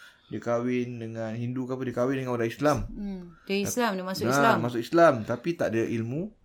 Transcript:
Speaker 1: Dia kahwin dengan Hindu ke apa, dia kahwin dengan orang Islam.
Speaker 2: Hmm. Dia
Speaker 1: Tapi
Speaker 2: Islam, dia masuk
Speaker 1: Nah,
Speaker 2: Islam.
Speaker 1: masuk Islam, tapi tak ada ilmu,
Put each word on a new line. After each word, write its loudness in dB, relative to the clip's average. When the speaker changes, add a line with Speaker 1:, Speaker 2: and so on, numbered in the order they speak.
Speaker 1:
Dia -8
kahwin -2
dengan -6
Hindu -4
ke -6
apa, -4
dia -4
kahwin 2
dengan -2
orang 2
Islam. 2
Speaker 2:
Hmm. -10
Dia -2
Speaker 1:
Tapi 0
Speaker 2:
Islam, 0
dia -4
masuk -4
Speaker 1:
Nah, 2
Speaker 2:
Islam. 6
Speaker 1:
masuk -2
Islam, 6
tapi -4
tak 0
ada 2
ilmu, -2